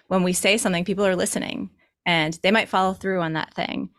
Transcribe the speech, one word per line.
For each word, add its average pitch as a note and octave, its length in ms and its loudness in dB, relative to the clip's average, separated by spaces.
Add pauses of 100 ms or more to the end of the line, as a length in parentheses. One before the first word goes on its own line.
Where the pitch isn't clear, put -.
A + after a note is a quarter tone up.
when F#3 160 2
we F3+ 100 2
say G3 240 2
something, F#3 300 0
people G3 180 0
are F#3 120 2
listening - 520 -4 (380)
and E3 360 0
they F#3 80 4
might A3 200 2
follow F#3+ 240 2
through F#3+ 260 -2
on D#3+ 140 -2
that - 180 -6
thing. - 460 -6